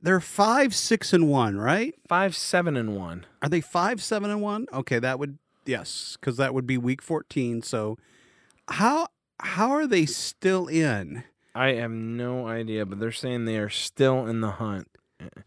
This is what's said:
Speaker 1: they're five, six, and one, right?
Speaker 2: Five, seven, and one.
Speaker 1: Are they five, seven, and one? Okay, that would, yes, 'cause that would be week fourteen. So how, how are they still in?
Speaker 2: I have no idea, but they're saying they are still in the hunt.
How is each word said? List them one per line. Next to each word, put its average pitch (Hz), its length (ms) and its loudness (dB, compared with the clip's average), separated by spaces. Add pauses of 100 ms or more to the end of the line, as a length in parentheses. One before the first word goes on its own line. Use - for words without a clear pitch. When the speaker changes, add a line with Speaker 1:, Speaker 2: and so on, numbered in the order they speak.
Speaker 1:
they're 180 180 4
five, 226 540 2
six, - 380 2
and 165 160 6
one, 117 300 4
right? 180 360 0 (140)
Speaker 2:
Five, 185 260 2
seven, 175 440 0
and 110 180 -2
one. 87 300 -8 (160)
Speaker 1:
Are 147 80 0
they 170 100 2
five, 190 420 0
seven, 208 280 -2
and 208 100 -2
one? 208 320 -4
Okay, 131 260 0
that 127 200 0
would, 143 200 -8 (260)
yes, - 560 -6
'cause 123 180 -2
that 135 160 2
would 127 120 -2
be 131 100 0
week 127 240 0
fourteen. 123 600 -2
So 110 340 -4 (720)
how, 254 400 2 (320)
how 214 300 0
are 302 160 2
they 185 200 4
still 185 600 0
in? 127 560 0 (320)
Speaker 2:
I 127 200 2
have 117 160 -4
no 117 580 -6
idea, 110 380 -4
but 98 120 -8
they're 113 140 -2
saying 123 320 -4
they 110 140 -2
are 104 100 -2
still 131 580 2
in 113 140 -2
the 107 120 -2
hunt. 101 360 -6 (580)